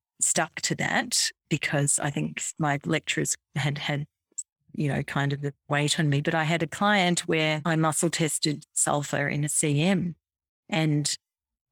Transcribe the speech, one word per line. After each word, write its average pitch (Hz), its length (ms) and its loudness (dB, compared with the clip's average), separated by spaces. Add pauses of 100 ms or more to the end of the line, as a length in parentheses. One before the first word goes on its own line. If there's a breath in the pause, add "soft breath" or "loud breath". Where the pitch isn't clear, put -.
(200)
stuck - 440 0
to - 120 -2
that - 560 -2 (180)
because - 540 0
I 147 60 0
think 151 340 -6 (160)
my 143 240 0
lecturers 156 540 -2 (180)
had 147 220 0
had, 147 280 -4 (680)
you 147 160 -2
know, 143 140 -2
kind 139 280 -2
of 143 80 -4
the 143 140 -6 (160)
weight 147 320 2
on 151 80 2
me. 143 100 2
But 160 160 0
I 160 80 2
had 160 200 0
a 160 40 -2
client 190 540 2
where 156 420 0
I 160 140 2
muscle 160 320 2
tested 156 640 -2
sulfur 143 560 0
in 147 160 0
a 151 40 -4
C 147 320 2
M. 175 340 2 (520)
And 156 480 0 (560)